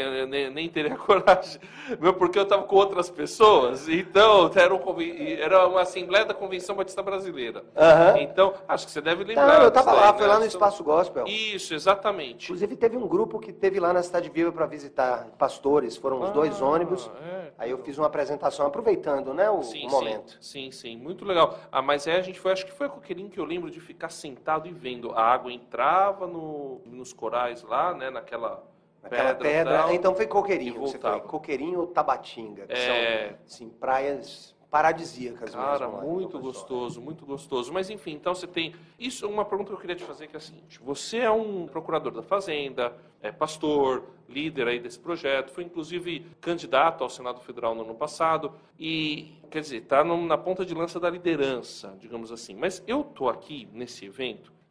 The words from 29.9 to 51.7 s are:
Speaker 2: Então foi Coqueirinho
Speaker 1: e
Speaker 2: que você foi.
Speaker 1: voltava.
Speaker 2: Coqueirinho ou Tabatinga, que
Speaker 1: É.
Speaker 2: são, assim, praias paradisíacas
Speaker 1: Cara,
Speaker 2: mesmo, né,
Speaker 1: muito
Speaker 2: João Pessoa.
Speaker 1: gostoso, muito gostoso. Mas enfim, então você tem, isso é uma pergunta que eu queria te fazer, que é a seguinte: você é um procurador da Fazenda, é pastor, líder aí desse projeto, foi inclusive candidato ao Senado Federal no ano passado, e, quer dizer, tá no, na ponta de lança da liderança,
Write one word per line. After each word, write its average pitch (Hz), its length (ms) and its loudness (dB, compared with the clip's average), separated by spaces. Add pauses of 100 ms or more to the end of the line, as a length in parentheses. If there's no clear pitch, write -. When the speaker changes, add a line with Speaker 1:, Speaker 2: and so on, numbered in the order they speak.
Speaker 2:
Então 180 240 2
foi 214 120 0
Coqueirinho 190 420 0
Speaker 1:
e 117 40 -8
Speaker 2:
que 113 60 -10
você 135 200 -6
foi. 113 100 -4
Speaker 1:
voltava. 104 180 -4
Speaker 2:
Coqueirinho 156 520 -6
ou 160 80 -2
Tabatinga, 110 800 -4
que 120 60 -8
Speaker 1:
É. 117 560 0
Speaker 2:
são, 101 140 -16
assim, - 260 -20
praias 135 840 -4 (140)
paradisíacas 127 840 -2
Speaker 1:
Cara, 131 340 -4
Speaker 2:
mesmo, 101 140 -10
né, 143 60 -8
Speaker 1:
muito 180 240 -6
Speaker 2:
João 139 100 -12
Pessoa. - 0 -
Speaker 1:
gostoso, 123 600 -10
muito 156 240 -16
gostoso. 139 480 -8
Mas 190 160 -4
enfim, 196 240 -12
então 175 200 -4
você 180 140 -12
tem, 165 260 -6 (240)
isso 240 280 -8
é - 20 -4
uma 208 180 -4
pergunta 202 240 -6
que 202 60 -10
eu 180 40 -10
queria 175 160 -8
te 180 80 -14
fazer, 151 240 -16
que - 80 -18
é - 20 -12
a - 40 -16
seguinte: - 400 -20
você 139 380 -8
é 233 120 2
um 208 360 -2
procurador 156 460 -4
da 113 100 -10
Fazenda, 143 720 -4 (280)
é 107 100 -8
pastor, 143 720 0 (260)
líder 139 400 -4
aí 120 100 -2
desse 120 180 -14
projeto, 139 540 -4
foi 175 140 -10
inclusive 165 600 -10 (140)
candidato 165 640 0
ao 123 60 -4
Senado 123 320 -10
Federal 117 340 -6
no 113 80 -8
ano 113 120 -14
passado, 160 580 -2 (260)
e, 156 540 -6 (160)
quer 156 100 -6
dizer, 143 220 -8
tá 143 240 4
no, 170 200 0
na 156 120 0
ponta 180 280 -4
de 170 80 -8
lança 170 280 -6
da 175 80 0
liderança, 139 880 -4